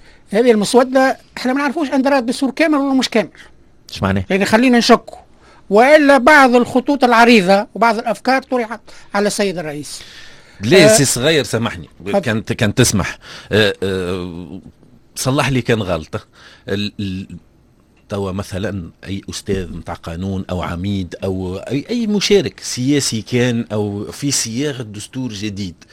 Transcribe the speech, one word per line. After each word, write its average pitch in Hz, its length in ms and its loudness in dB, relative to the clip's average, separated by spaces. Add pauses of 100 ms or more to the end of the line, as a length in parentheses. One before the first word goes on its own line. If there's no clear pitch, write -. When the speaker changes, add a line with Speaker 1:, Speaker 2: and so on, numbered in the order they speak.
(300)
Speaker 1:
هذه 233 220 4
المسودة، 254 640 2 (200)
احنا 254 160 -2
ما 277 60 -2
نعرفوش 285 300 -2
أن 277 120 0
درا 277 180 2
الدستور 247 320 -2
كامل 302 260 0
ولا 277 160 0
مش 262 160 0
كامل. 208 200 -2 (600)
Speaker 2:
إيش - 120 -8
معناه؟ 95 260 0
Speaker 1:
يعني 196 160 0
خلينا 240 320 4
نشكوا. - 400 2 (520)
وإلا 277 480 6
بعض 269 380 6
الخطوط 254 480 0
العريضة 226 720 6
وبعض 214 220 2
الأفكار 240 440 -2
طرحت 233 380 -6 (340)
على 208 140 0
السيد 196 300 -2
الرئيس. 151 440 -10 (600)
Speaker 3:
لا، 165 200 6
Speaker 1:
آه، 208 40 8
Speaker 3:
سي 214 180 6
صغير، 135 380 0
سامحني. 110 460 -6 (160)
Speaker 1:
اتفضل. 202 140 0
Speaker 3:
كانت، 113 340 -4
كان 104 200 0
تسمح. 110 440 0 (340)
آه، 101 220 2 (100)
آه، 90 760 -6 (560)
صلح 131 340 -2
لي 127 120 0
كان 110 200 0
غلطة. 87 380 -6 (500)
ال-، 101 300 -6
ال-، 95 260 -8 (840)
توا 101 220 -6
مثلا 95 580 -8 (160)
أي 98 240 -10
أستاذ 92 440 -6
متاع 85 200 -12
قانون 92 560 -8
أو 90 120 -6
عميد 90 600 -6
أو 92 340 -6
أي، 131 320 -6
أي 233 180 -4
مشارك 196 520 0
سياسي 127 640 -2
كان 120 500 -2
أو 104 400 -4
في 139 200 -6
صياغة 127 520 -6
دستور 110 500 -10
جديد، 98 420 -8 (180)